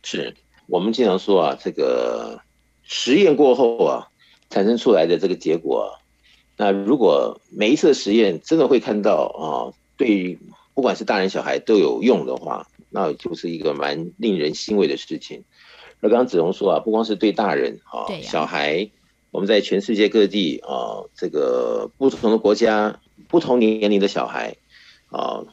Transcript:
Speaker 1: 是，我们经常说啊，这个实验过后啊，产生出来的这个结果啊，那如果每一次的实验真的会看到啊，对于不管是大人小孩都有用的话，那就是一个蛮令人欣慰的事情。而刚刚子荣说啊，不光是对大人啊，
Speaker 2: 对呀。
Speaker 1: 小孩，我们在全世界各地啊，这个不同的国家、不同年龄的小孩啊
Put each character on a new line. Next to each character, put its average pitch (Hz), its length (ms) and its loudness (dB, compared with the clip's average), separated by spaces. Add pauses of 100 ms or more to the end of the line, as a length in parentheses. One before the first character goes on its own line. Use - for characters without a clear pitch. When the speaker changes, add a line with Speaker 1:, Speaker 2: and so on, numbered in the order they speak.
Speaker 1:
是， 71 320 -8 (320)
我 - 100 0
们 - 140 0
经 123 120 0
常 95 140 2
说 95 240 2
啊， 69 180 -2
这 90 120 -6
个 60 680 -4 (440)
实 - 320 -2
验 185 180 6
过 131 180 6
后 117 320 2
啊， 65 220 -2 (420)
产 98 160 0
生 117 120 2
出 117 160 2
来 82 140 6
的 85 120 2
这 92 80 -2
个 90 80 0
结 80 220 -2
果 73 260 -2
啊， - 80 -8 (680)
那 104 140 0
如 98 260 0
果 71 440 2 (100)
每 104 220 0
一 151 40 4
次 170 120 2
的 135 60 6
实 - 180 -2
验 101 320 2
真 160 120 0
的 139 120 4
会 127 100 4
看 107 240 -2
到 90 320 0
啊， 65 400 -6 (220)
对 131 120 0
于 90 300 0 (340)
不 139 100 -2
管 110 120 2
是 - 80 -10
大 107 160 -2
人 95 100 0
小 80 140 -4
孩 69 160 -2
都 110 200 4
有 64 220 2
用 107 240 2
的 64 120 -6
话， - 280 -8 (260)
那 90 240 -2
就 - 200 -8
是 87 160 -8
一 82 80 -8
个 76 160 -2
蛮 73 440 -6
令 104 200 0
人 76 160 -2
欣 - 220 -4
慰 92 100 4
的 69 100 -2
事 - 220 -10
情。 - 240 -16 (580)
而 104 80 0
刚 117 100 4
刚 123 80 2
子 110 100 -4
荣 85 160 2
说 95 180 -2
啊， 78 80 2
不 107 140 -4
光 110 120 0
是 110 120 -4
对 104 160 2
大 98 220 -2
人 60 300 -4
啊， 58 220 -10
Speaker 2:
对 - 140 -10
呀。 - 100 -14
Speaker 1:
小 78 160 -2
孩， 82 420 -4 (440)
我 - 80 -6
们 98 80 -4
在 107 120 4
全 98 200 -2
世 110 160 -4
界 104 120 4
各 104 200 4
地 90 300 -4
啊， 57 440 -8 (140)
这 - 120 -8
个 110 680 -2
不 135 100 2
同 117 220 0
的 110 80 2
国 107 160 4
家、 107 460 0 (260)
不 - 140 2
同 123 180 0
年 110 320 2
龄 101 80 4
的 98 80 2
小 67 220 -4
孩 57 260 -8 (560)
啊 57 320 -6 (100)